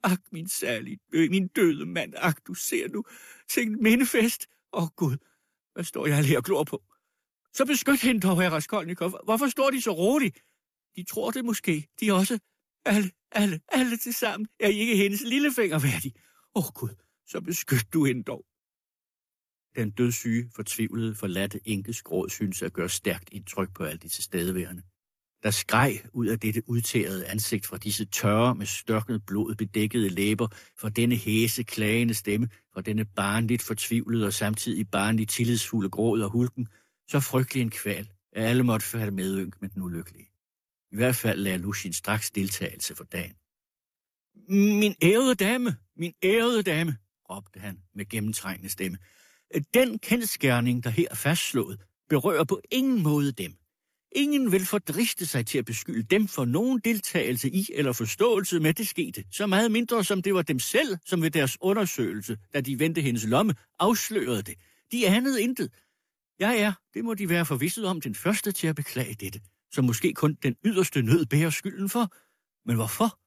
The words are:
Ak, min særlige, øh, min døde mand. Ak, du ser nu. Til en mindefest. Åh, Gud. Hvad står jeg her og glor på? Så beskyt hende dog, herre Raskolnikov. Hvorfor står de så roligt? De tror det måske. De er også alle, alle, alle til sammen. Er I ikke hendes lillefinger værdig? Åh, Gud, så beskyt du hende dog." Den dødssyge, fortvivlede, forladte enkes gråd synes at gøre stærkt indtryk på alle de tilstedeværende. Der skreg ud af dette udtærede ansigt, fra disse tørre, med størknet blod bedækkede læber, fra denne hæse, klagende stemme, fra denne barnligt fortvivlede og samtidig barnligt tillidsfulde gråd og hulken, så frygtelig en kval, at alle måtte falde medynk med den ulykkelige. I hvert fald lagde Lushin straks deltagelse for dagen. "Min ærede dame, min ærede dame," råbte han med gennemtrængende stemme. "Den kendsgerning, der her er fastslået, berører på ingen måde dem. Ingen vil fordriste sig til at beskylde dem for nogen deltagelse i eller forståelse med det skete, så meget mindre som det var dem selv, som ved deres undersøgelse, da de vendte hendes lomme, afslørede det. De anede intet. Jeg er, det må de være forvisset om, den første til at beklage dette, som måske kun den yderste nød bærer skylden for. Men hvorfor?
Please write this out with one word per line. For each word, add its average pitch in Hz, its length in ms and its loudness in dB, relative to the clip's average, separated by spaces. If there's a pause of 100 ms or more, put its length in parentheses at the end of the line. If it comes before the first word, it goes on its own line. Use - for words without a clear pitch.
Ak, 185 180 2 (120)
min 170 160 -10
særlige, - 500 -4 (140)
øh, 160 180 4
min 185 180 2
døde 156 380 2
mand. 170 300 -6
Ak, - 300 -2
du 180 80 -10
ser - 340 -4
nu. 214 160 -6 (440)
Til - 140 0
en 214 200 -2
mindefest. 233 640 4 (260)
Åh, 170 240 0
Gud. 139 200 0 (560)
Hvad 175 120 -8
står - 220 -6
jeg 147 180 4
her 131 140 4
og 117 60 -2
glor 156 200 2
på? - 180 -8 (720)
Så 269 120 2
beskyt 269 340 2
hende 233 200 4
dog, 185 220 4
herre 175 100 2
Raskolnikov. 170 720 -4
Hvorfor 226 240 2
står 269 220 2
de 269 120 -4
så 226 100 -2
roligt? 208 460 2 (580)
De 180 80 -10
tror - 260 -4
det 254 140 -4
måske. 185 440 -2 (120)
De 214 80 0
er 202 40 4
også 196 260 4 (460)
alle, 202 260 4 (220)
alle, 196 360 2
alle 254 280 2
til 240 180 -6
sammen. 214 340 -4 (120)
Er 214 80 4
I 208 100 2
ikke 226 180 2
hendes 202 240 2
lillefinger 233 580 2
værdig? 131 340 0 (420)
Åh, 185 100 0 (100)
Gud, 113 220 -8 (300)
så - 140 -8
beskyt 139 520 -2
du 160 120 4
hende 127 180 0
dog." - 240 -10 (1300)
Den 110 140 -2
dødssyge, 120 640 0
fortvivlede, 113 600 -4
forladte 98 500 -4
enkes 107 380 -6
gråd - 260 -4
synes - 340 -4
at - 100 -6
gøre 87 160 -4
stærkt - 440 -4
indtryk - 420 -6
på - 100 -8
alle 78 140 -8
de 82 100 -18
tilstedeværende. 87 720 -6 (600)
Der 107 80 0
skreg 110 640 2
ud 117 140 -2
af 110 140 0
dette 110 260 -2
udtærede 98 600 -2
ansigt, 107 400 -4
fra - 120 -10
disse 104 260 -4
tørre, 113 500 2
med 104 120 -6
størknet 107 600 -2
blod 107 280 -2
bedækkede 107 540 0
læber, 101 400 0 (300)
fra 113 100 -6
denne 120 280 2
hæse, 113 480 0
klagende 113 500 0
stemme, 107 340 0 (240)
fra 95 80 -10
denne 110 240 -2
barnligt 110 580 0
fortvivlede 117 640 -2
og 101 60 0
samtidig 107 580 -2
barnligt 110 400 0
tillidsfulde 113 600 0
gråd 110 300 2
og 101 100 0
hulken, 123 380 0 (400)
så 143 120 2
frygtelig 131 420 0
en 113 80 0
kval, 101 400 -8 (220)
at 110 120 -2
alle 123 180 4
måtte 113 240 2
falde 110 260 -4
medynk 95 500 -4
med 98 60 -8
den 98 140 -8
ulykkelige. 85 460 -10 (640)
I 101 40 -10
hvert 123 200 2
fald 110 240 -2
lagde 95 180 -2
Lushin 95 340 -6
straks - 380 -4
deltagelse - 640 -6
for 92 100 -16
dagen. 90 300 -10 (1500)
"Min 208 220 4
ærede 233 320 6
dame, 214 420 0 (200)
min 165 260 -6
ærede 226 400 2
dame," 160 340 0 (340)
råbte 98 300 -14
han 92 220 -12 (120)
med 101 140 -10
gennemtrængende 101 600 -6
stemme. 95 300 -6 (760)
"Den 240 240 4
kendsgerning, 123 840 0
der 120 60 -2
her 113 200 2
er - 40 -12
fastslået, 135 640 -2 (280)
berører 151 360 2
på - 160 -2 (100)
ingen 262 320 2
måde 147 300 2
dem. 90 200 -10 (640)
Ingen 277 380 2
vil 190 140 2
fordriste 196 600 -2
sig 117 200 -2
til - 120 -2
at 117 60 0
beskylde 113 380 -4
dem 196 260 2
for 135 160 -2
nogen 214 400 2
deltagelse 147 680 0
i 190 220 -2
eller 139 200 0
forståelse 180 680 0
med 156 140 4
det 214 140 -6
skete, - 420 -6
så 208 160 -4
meget 208 240 4
mindre 226 340 2
som 190 180 0
det 196 120 2
var 180 80 4
dem 147 160 0
selv, 220 460 0
som 175 180 0
ved 160 80 2
deres 147 300 0
undersøgelse, 117 800 -2 (140)
da 143 80 0
de 131 180 -4
vendte 165 220 0
hendes 120 240 0
lomme, 147 300 2 (240)
afslørede 185 640 0
det. 101 120 -12 (380)
De 226 160 2
anede 247 340 4
intet. 240 300 -2 (680)
Jeg 220 200 2
er, 208 140 2 (220)
det 226 100 -4
må 226 100 -2
de 196 140 -4
være 170 180 2
forvisset 170 400 -2
om, 180 140 -2
den 117 140 -6
første 202 380 -2
til - 140 -2
at 156 100 0
beklage 127 380 -6
dette, 98 260 -10 (300)
som 139 140 2
måske 123 300 2
kun 151 200 2
den 131 300 -2
yderste 185 380 2
nød 135 240 4
bærer 151 240 2
skylden 196 380 -4
for. 233 260 0 (540)
Men 117 80 2
hvorfor? 113 500 0